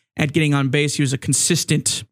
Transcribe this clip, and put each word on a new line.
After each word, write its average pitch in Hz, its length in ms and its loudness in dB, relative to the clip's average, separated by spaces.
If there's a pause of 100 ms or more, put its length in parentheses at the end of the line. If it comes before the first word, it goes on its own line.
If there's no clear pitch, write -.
(160)
at 139 160 -2
getting 151 200 2
on 139 160 2
base. 147 280 0
He 151 60 0
was 131 100 0
a 135 60 -2
consistent - 920 0